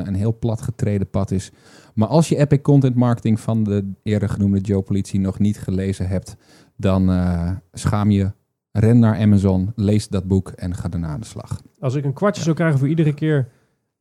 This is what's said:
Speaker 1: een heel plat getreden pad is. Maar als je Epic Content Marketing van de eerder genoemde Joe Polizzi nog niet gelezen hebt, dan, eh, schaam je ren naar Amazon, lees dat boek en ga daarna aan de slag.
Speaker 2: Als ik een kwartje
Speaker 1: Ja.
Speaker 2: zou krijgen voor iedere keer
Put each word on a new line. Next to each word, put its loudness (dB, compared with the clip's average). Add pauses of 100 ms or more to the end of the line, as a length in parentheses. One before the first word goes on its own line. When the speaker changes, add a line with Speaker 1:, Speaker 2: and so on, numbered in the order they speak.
Speaker 1:
een -6
heel -2
plat -4
getreden -4
pad -4
is. -4 (420)
Maar 0
als 2
je 0
Epic 2
Content 4
Marketing 2
van -2
de -2 (120)
eerder 0
genoemde 2
Joe 0
Polizzi -2
nog -2
niet 0
gelezen -4
hebt, -6 (380)
dan, 2
eh, 0 (220)
schaam 0
je 2 (400)
ren 4
naar 4
Amazon, 4
lees 0
dat -4
boek 0
en -8
ga -8
daarna -6
aan -8
de -12
slag. -12 (180)
Speaker 2:
Als -4
ik -4
een -2
kwartje -2
Speaker 1:
Ja. -8
Speaker 2:
zou 0
krijgen 2
voor 2
iedere 2
keer 0 (540)